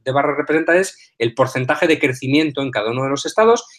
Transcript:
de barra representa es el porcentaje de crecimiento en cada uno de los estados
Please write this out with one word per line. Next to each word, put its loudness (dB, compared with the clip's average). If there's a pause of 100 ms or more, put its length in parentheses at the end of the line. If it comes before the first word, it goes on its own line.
de -4
barra 0
representa 2
es -4
el -2
porcentaje 0
de 2
crecimiento 0
en -4
cada -2
uno -4
de -2
los -4
estados 2 (140)